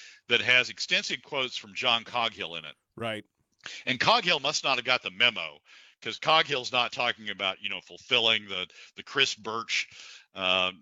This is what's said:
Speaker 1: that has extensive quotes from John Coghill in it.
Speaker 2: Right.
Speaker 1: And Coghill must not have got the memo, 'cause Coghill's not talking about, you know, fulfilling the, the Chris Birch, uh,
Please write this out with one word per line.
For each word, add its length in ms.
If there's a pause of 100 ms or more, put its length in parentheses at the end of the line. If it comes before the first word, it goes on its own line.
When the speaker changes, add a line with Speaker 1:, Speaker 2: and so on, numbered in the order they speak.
(280)
Speaker 1:
that 120
has 300
extensive 520
quotes 340
from 180
John 300
Coghill 520
in 80
it. 100 (220)
Speaker 2:
Right. 280 (600)
Speaker 1:
And 140
Coghill 420
must 240
not 120
have 100
got 160
the 80
memo, 480 (420)
'cause 180
Coghill's 540
not 200
talking 360
about, 320
you 80
know, 120
fulfilling 640
the, 200 (300)
the 60
Chris 320
Birch, 540 (460)
uh, 360 (120)